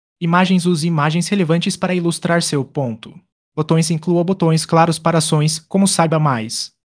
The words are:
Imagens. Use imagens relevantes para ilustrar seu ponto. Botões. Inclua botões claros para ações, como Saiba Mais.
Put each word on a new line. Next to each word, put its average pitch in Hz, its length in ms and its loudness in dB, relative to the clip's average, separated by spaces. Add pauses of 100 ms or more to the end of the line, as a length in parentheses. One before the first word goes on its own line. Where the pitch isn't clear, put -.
(200)
Imagens. 175 460 2
Use 170 220 0
imagens 160 400 0
relevantes 170 500 0
para 185 160 -4
ilustrar 170 480 0
seu 139 240 -2
ponto. 117 480 -8 (420)
Botões. 160 360 0
Inclua 170 320 0
botões 165 420 0
claros 165 320 2
para 165 220 0
ações, 156 400 0
como 196 280 0
Saiba 160 300 0
Mais. 123 540 -4 (220)